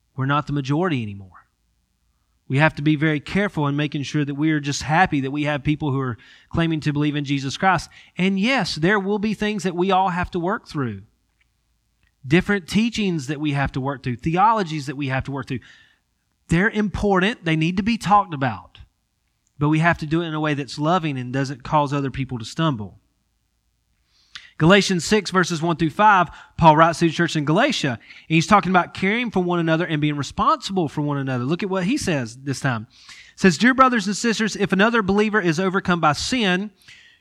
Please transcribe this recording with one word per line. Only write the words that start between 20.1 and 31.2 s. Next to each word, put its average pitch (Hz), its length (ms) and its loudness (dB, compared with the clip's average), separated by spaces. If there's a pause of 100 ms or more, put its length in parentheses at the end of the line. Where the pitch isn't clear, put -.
it 170 40 -6
in 156 80 -8
a 156 60 -4
way 151 140 0
that's 135 240 -8
loving 156 400 0
and 123 140 -8
doesn't 135 320 -4
cause 147 280 0
other 139 180 -2
people 127 280 -6
to 110 60 -12
stumble. 117 560 -4 (1600)
Galatians 180 460 4
six, 208 260 0
verses 175 300 0
one 165 160 -2
through 160 140 0
five, 202 380 4 (280)
Paul 160 200 8
writes 165 240 4
to 170 80 4
the 156 40 -4
church 170 240 -2
in 151 80 -2
Galatia, 170 460 0
and 117 100 -6 (280)
he's 160 180 4
talking 190 240 4
about 175 240 2
caring 214 360 -2
for 190 120 0
one 175 160 0
another 165 260 2
and 156 160 -2
being 147 160 0
responsible 196 720 -2
for - 140 -4
one 143 160 -2
another. 131 260 -2